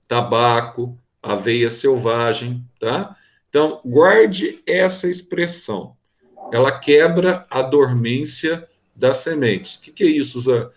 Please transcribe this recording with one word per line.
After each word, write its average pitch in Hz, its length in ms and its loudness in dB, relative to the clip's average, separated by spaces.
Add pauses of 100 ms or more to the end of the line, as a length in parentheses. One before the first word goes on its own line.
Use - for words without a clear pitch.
tabaco, 120 920 0 (240)
aveia 117 480 -2
selvagem, 120 920 -2 (160)
tá? 147 360 -4 (320)
Então, 151 360 0
guarde 185 800 4
essa 185 420 -2
expressão. 170 880 -8 (540)
Ela 131 220 2
quebra 170 800 2
a 131 120 -4
dormência 135 1040 -2 (280)
das 127 240 0
sementes. 127 580 -4
O - 60 -20
que - 100 -20
que 202 120 -2
é - 20 4
isso, 135 340 0
Zé? 120 360 0